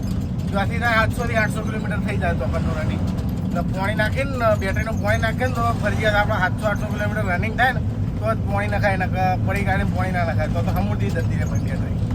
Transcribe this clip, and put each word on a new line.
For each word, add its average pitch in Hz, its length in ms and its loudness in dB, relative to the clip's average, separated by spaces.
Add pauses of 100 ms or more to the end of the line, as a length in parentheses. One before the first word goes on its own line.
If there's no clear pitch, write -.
(520)
ત્યાંથી 196 260 0
ના 233 140 0
સાતસો 220 340 2
થી 226 100 -2
આઠસો 214 260 0
કિલોમીટર 208 380 -2
થઈ 196 180 0
જાય 175 160 0
તો 165 120 -2
રનિંગ. - 560 0 (440)
એટલે 175 160 0
પાણી 190 340 0
નાખીને, 220 640 2
બેટરીનું 190 440 -2
પાણી 214 140 2
નાખીને 226 300 0
તો 240 140 -2 (220)
ફરજિયાત 208 320 2
આપણે 208 240 2
સાતસો, - 280 0
આઠસો 202 180 0
કિલોમીટર 202 360 -2
રનિંગ 185 360 0
થાય 247 160 4
ને 247 60 -2 (400)
તો 220 140 0
જ 220 40 -2 (160)
પાણી 202 140 0
નખાય, 202 300 2
ને 185 80 0 (420)
પડી 196 160 0
કાઢીને 190 320 0
પાણી 185 160 0
ના 175 120 0
નખાય 156 240 0
તો, 170 140 0
તો 175 100 0
હમુરથી 185 380 0
જતી - 260 0
રહે - 100 0
પછી - 140 0
બેટરી. - 380 -2 (180)